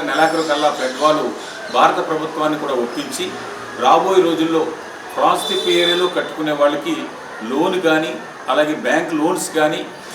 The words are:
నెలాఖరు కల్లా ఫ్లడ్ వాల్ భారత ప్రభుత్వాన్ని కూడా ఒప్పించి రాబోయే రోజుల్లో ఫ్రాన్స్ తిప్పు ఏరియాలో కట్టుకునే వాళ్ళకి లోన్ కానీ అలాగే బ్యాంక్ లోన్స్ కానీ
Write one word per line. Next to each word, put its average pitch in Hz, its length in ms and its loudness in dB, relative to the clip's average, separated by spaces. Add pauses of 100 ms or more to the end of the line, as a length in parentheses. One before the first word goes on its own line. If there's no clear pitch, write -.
నెలాఖరు 160 360 2
కల్లా 151 280 2
ఫ్లడ్ 131 320 -4
వాల్ 151 280 4 (440)
భారత 180 340 4
ప్రభుత్వాన్ని 156 520 -2
కూడా 135 140 -2
ఒప్పించి 123 580 -4 (480)
రాబోయే 180 420 6
రోజుల్లో 160 460 2 (460)
ఫ్రాన్స్ - 340 2
తిప్పు 185 220 0
ఏరియాలో 175 380 2
కట్టుకునే 156 440 -4
వాళ్ళకి 147 460 2 (460)
లోన్ 170 380 0
కానీ 156 340 2 (340)
అలాగే 151 240 2
బ్యాంక్ 147 400 0
లోన్స్ 165 420 -2
కానీ 151 300 2 (300)